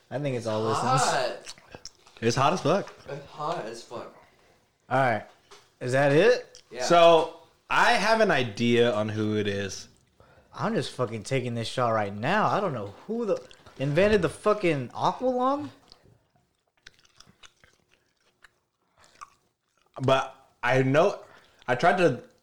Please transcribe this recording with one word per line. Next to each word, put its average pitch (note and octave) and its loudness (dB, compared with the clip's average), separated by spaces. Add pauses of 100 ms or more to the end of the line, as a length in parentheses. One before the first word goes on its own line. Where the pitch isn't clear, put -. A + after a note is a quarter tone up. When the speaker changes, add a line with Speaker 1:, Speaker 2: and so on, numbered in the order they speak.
(100)
Speaker 1:
I B2 -6
think C#3 -4
it's A2 -8
all A2 -2
listens. A#3+ 0
Speaker 2:
Hot. C#3+ -4 (680)
Speaker 3:
It's A#2 0
hot C#3 2
as F#3 -4
fuck. F3 -2 (160)
Speaker 2:
It's C#3+ -14
hot D3+ -8
as A#2 -14
fuck. G#2+ -16 (760)
Speaker 1:
All C3 0
right. A#2 0 (580)
Is B2 -6
that C#3 4
it? G3+ 2 (100)
Speaker 2:
Yeah. B2 -10
Speaker 3:
So, E3+ 6 (340)
I F#3 4
have A3 2
an G3+ 4
idea A#2+ 2
on G#2+ -2
who G#2+ -2
it G#2 -2
is. G2 -6 (640)
Speaker 1:
I'm G#3 -4
just D3+ -4
fucking A2+ -6
taking B2 -4
this A#2 -6
shot B2 -2
right G#2 -2
now. D3+ 0
I C#3+ 0
don't F3+ -4
know G2+ -8 (140)
who A#3 -6
the F#3+ -2 (380)
invented F#3 2
the D#3+ 0
fucking E3+ -2
aqualung. B3+ -2 (4000)
Speaker 3:
But C3 0 (280)
I C3 2
know, D3+ 2 (500)
I B2 2
tried F3+ 2
to D3 2 (220)